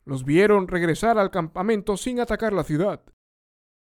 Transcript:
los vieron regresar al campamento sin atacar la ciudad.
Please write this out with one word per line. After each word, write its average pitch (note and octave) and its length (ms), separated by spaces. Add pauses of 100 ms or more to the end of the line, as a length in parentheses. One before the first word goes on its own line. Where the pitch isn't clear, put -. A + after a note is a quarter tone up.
los C3+ 180
vieron F#3 460
regresar F3+ 500
al G3 120
campamento F#3+ 680
sin B3 220
atacar A3+ 340
la F3 100
ciudad. D#3 400 (880)